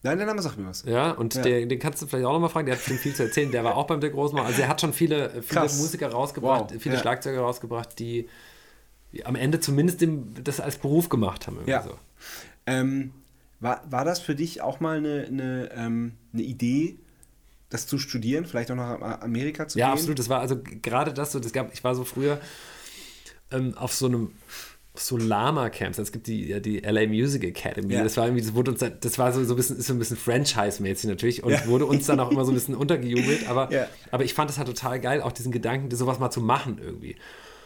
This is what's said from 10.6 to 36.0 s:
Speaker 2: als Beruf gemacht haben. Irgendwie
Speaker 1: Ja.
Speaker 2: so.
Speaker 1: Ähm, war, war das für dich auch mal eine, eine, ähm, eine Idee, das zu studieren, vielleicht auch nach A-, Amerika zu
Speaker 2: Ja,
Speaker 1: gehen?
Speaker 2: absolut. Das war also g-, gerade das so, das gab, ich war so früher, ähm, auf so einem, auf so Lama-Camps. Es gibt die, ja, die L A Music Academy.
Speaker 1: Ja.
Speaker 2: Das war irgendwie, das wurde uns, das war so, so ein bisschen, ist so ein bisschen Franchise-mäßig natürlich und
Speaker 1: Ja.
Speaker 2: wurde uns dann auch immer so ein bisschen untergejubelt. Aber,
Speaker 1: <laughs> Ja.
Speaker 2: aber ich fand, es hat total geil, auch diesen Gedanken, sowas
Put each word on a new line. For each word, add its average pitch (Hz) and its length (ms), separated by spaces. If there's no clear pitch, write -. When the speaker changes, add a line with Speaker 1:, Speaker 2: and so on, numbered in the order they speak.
Speaker 2:
als - 160
Beruf 156 320
gemacht 107 380
haben. 98 100
Irgendwie - 140
Speaker 1:
Ja. 131 140
Speaker 2:
so. - 100
Speaker 1:
Ähm, 131 460
war, 120 280
war 131 160
das 175 140
für 156 160
dich 160 260
auch 127 200
mal 160 160
eine, 147 320
eine, 127 480
ähm, 117 380
eine 113 100
Idee, 131 560
das - 160
zu 143 140
studieren, 135 440
vielleicht 120 280
auch 123 40
nach 120 240
A-, - 220
Amerika 139 460
zu - 100
Speaker 2:
Ja, 120 80
Speaker 1:
gehen? 135 60
Speaker 2:
absolut. 151 260
Das 117 100
war 131 120
also 131 160
g-, 117 260
gerade 131 320
das 143 160
so, 143 80
das 117 140
gab, 131 200
ich - 120
war 127 100
so 127 80
früher, 143 380
ähm, 127 260
auf 127 160
so 135 120
einem, 120 260
auf - 80
so 127 140
Lama-Camps. 113 840
Es 104 120
gibt 113 160
die, 110 220
ja, 101 100
die 104 240
L 104 160
A 110 80
Music 120 380
Academy. 101 500
Speaker 1:
Ja. 117 80
Speaker 2:
Das 110 140
war 117 100
irgendwie, 120 160
das 110 120
wurde 123 180
uns, 127 120
das 120 180
war 123 140
so, 131 120
so 120 100
ein - 20
bisschen, 127 220
ist 120 80
so 135 80
ein 123 60
bisschen 113 160
Franchise-mäßig 107 920
natürlich 117 360
und 120 80
Speaker 1:
Ja. 113 160
Speaker 2:
wurde 131 180
uns 139 200
dann 139 120
auch 127 140
immer 135 120
so 127 60
ein 131 60
bisschen 127 180
untergejubelt. 127 720
Aber, 131 220
Speaker 1:
<laughs> - 20
Ja. 135 140
Speaker 2:
aber 127 140
ich 120 100
fand, 147 160
es 139 80
hat 147 80
total 127 340
geil, 135 220
auch 143 100
diesen 120 200
Gedanken, 120 440
sowas 127 220